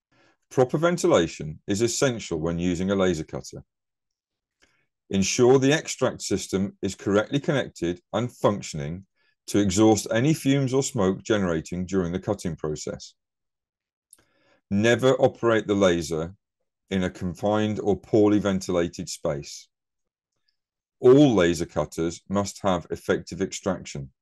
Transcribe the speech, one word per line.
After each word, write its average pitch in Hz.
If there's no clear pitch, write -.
Proper 131
ventilation 139
is 101
essential 117
when 85
using 90
a 101
laser 92
cutter. -
Ensure 120
the 135
extract -
system 98
is 98
correctly 107
connected 90
and 117
functioning 95
to -
exhaust 104
any 135
fumes 135
or 135
smoke 95
generating 90
during 90
the 92
cutting 95
process. -
Never 117
operate 117
the 104
laser 85
in 95
a 90
confined 104
or 98
poorly 104
ventilated 90
space. -
All 131
laser 87
cutters 80
must 98
have 90
effective 85
extraction, 73